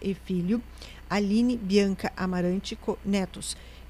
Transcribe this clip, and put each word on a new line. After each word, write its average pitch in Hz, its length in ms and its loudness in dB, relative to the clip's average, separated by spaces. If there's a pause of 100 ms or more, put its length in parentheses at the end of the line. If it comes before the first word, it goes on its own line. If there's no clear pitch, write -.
e 196 120 0
filho, 185 460 0 (500)
Aline 214 460 4
Bianca 196 600 4
Amarante, 185 580 0
co-, - 300 -4
netos, 196 520 -2 (340)